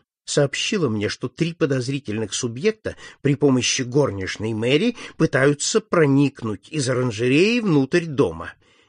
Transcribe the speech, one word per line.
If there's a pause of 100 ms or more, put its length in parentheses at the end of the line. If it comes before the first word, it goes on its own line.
(260)
сообщила
мне,
что
три
подозрительных
субъекта (260)
при
помощи
горничной
Мэри (220)
пытаются
проникнуть
из
оранжереи
внутрь
дома. (360)